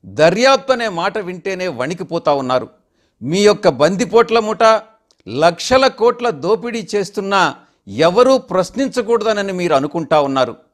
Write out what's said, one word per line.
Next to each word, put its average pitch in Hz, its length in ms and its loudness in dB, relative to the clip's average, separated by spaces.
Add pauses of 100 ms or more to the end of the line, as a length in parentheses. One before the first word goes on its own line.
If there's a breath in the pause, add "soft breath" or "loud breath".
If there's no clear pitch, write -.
దర్యాప్తు 226 680 2
అనే 233 160 -2
మాట 190 300 -4
వింటేనే 185 500 -6 (120)
వణికిపోతా 147 640 -2
ఉన్నారు. 127 260 -2 (540)
మీ 165 280 -2
యొక్క 202 180 2
బందిపోట్ల 196 720 2
ముఠా 220 340 2 (720)
లక్షల 254 440 2 (140)
కోట్ల 240 260 0 (180)
దోపిడీ 220 360 -2 (120)
చేస్తున్నా 196 480 -2 (680 soft breath)
ఎవరూ 247 280 4 (160)
ప్రశ్నించకూడదనని 208 1080 -2
మీరు 165 180 0
అనుకుంటా 151 400 -2 (100)
ఉన్నారు. 127 260 0 (200)